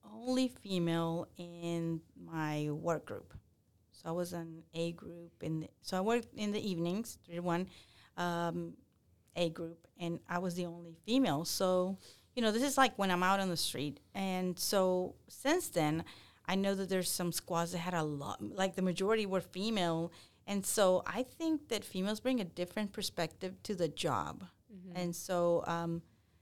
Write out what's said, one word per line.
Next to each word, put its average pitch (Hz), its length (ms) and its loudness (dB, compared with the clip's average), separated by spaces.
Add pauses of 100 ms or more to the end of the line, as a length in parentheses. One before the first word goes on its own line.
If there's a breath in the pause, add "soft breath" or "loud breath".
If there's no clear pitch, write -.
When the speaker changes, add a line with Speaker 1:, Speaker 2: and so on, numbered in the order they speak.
(120)
Speaker 1:
only 254 360 0
female 170 880 0
in 170 640 -4 (200)
my 156 520 -2
work 160 340 -2
group. 98 260 -12 (600)
So - 160 -12
I - 40 -4
was 175 200 -2
an 165 320 -10 (100)
A 170 160 -2
group, 170 400 -12 (100)
in 160 200 -2
the, 156 80 -8 (140)
so - 140 -4
I 185 40 2
worked 226 340 0
in 208 160 -2
the 208 180 -2
evenings, 180 560 -2
three 170 120 -10
to 175 60 -4
one, 180 260 0 (480 soft breath)
um, 170 560 0 (640)
A 175 140 2
group, 165 360 -10 (140)
and 170 180 -4 (100)
I 175 120 0
was 180 160 -4
the 180 100 -2
only 170 300 -12 (100)
female. 208 380 4
So, 185 520 2 (380 soft breath)
you 240 80 0
know, 220 80 4
this 233 140 2
is, 277 120 2
like, 262 220 6
when 196 140 4
I'm 180 100 4
out 190 160 6
on 190 100 2
the 170 80 0
street. - 440 -2 (120)
And 185 460 -2
so 185 560 2 (140)
since 339 400 0
then, 160 340 2 (460 loud breath)
I 185 80 2
know 196 180 2
that 190 140 -2
there's 185 220 2
some 175 200 0
squads 170 400 -2
that 175 80 -4
had 180 160 -2
a 165 80 2
lot, 147 400 -4
like, 190 320 0
the 185 80 0
majority 190 440 2
were 185 140 2
female. 175 720 0 (380 soft breath)
And 202 180 -2
so 185 400 6
I 214 160 -2
think 311 460 -2
that 208 160 -2
females 202 340 -2
bring 254 220 2
a 196 40 0
different 180 480 -4
perspective 185 720 -4
to 208 140 -4
the 170 120 2
job. 107 540 -2 (320)
Speaker 2:
Mm-hmm. 180 220 -12
Speaker 1:
And 175 200 -2
so, 175 520 2
um, 170 340 -2 (400)